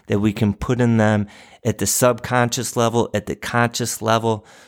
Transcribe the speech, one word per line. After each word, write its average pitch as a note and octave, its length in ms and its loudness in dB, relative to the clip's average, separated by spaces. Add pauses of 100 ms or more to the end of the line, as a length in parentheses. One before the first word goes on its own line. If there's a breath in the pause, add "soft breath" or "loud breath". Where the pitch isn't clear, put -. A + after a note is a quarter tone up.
that G#2+ 120 0
we G#2 140 2
can G#2 220 0
put B2 260 -2
in A#2 160 4
them G#2+ 320 2 (340 loud breath)
at G#2+ 140 -2
the G2 100 -4
subconscious A#2+ 880 0
level, A#2 380 2
at G#2 140 -4
the - 100 -6
conscious A#2+ 640 -2
level, A2 460 0 (220 loud breath)